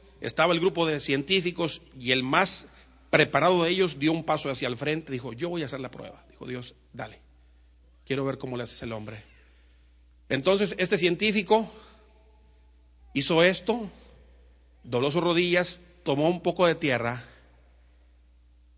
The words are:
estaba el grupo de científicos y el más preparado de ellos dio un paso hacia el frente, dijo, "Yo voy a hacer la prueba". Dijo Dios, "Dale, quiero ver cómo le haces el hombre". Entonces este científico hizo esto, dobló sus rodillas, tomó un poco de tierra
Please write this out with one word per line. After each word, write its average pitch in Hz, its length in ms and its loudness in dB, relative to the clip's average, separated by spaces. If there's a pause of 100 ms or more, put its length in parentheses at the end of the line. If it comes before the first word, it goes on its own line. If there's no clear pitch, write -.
(200)
estaba 160 340 0
el 170 60 0
grupo 170 260 0
de 151 140 -2
científicos 165 800 -2 (160)
y 127 140 -2
el 131 100 2
más 160 440 2 (440)
preparado 165 540 4
de 170 60 2
ellos 180 280 0
dio 151 140 2
un 165 100 -2
paso 151 280 -2
hacia 127 180 -4
el 123 80 -4
frente, 151 340 -4
dijo, 123 220 -8
"Yo 135 160 -6
voy 170 140 -6
a 139 40 -4
hacer 135 140 -8
la 123 100 -10
prueba". - 400 -16
Dijo - 160 -16
Dios, 123 280 -10 (180)
"Dale, 110 280 -14 (840)
quiero 135 180 -2
ver 135 140 -2
cómo 127 180 -8
le 123 60 -4
haces - 200 -8
el 117 100 -8
hombre". 107 320 -12 (1040)
Entonces 185 500 2
este 185 180 0
científico 208 720 2 (1500)
hizo 160 280 2
esto, 190 480 0 (920)
dobló 123 260 0
sus 165 140 0
rodillas, 175 560 2 (240)
tomó 147 240 2
un 175 120 0
poco 180 260 2
de 160 100 4
tierra 123 480 -2 (1500)